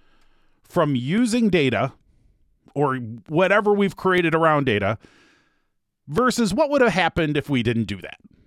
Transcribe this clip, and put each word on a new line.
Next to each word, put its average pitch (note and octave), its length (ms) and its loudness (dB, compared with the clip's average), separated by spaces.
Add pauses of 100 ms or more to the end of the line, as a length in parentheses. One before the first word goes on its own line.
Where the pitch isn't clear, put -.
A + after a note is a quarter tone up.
(640)
from D3+ 320 -2
using G#3 560 0
data C3 440 0 (840)
or C3+ 220 -2 (300)
whatever F#3+ 460 2
we've G3+ 220 0
created F3 400 0
around D#3 300 2
data G#2 340 0 (1080)
versus G#3+ 460 0
what C#4+ 160 0
would C#4+ 120 2
have A#3 120 4
happened D#3+ 440 0
if C#3+ 120 -4
we B2+ 140 0
didn't A2+ 220 0
do F#2+ 160 -8
that, - 180 -16 (280)